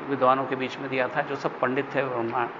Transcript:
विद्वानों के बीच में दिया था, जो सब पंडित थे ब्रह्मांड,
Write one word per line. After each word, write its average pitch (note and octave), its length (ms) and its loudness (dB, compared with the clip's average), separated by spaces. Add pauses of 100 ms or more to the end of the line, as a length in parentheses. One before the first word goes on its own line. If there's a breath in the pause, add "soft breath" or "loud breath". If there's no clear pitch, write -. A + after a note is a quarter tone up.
विद्वानों C3 380 4
के C3 100 -2
बीच B2+ 220 -4
में C#3 120 -6
दिया C3 180 0
था, D3 140 -2
जो C#3+ 140 -2
सब D3 220 -4
पंडित C3+ 360 0
थे C#3 100 2
ब्रह्मांड, A#2+ 560 -2